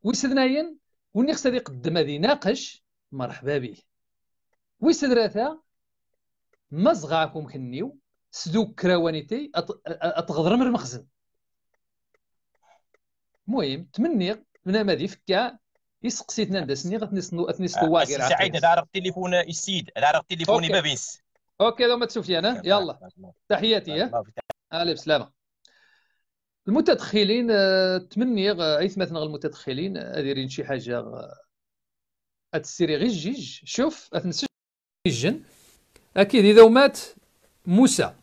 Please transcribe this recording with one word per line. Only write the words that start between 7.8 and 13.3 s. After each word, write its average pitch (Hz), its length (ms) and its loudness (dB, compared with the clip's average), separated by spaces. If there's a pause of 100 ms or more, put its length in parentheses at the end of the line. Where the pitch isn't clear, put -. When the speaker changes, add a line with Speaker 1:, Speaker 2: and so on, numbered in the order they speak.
Speaker 1:
سدوك 214 500 -4
كراوانيتي، 180 760 -2
أت-، 170 160 -6
أ-، - 160 -10
أتغضرم 165 760 -2
المخزن. 127 460 -4 (2500)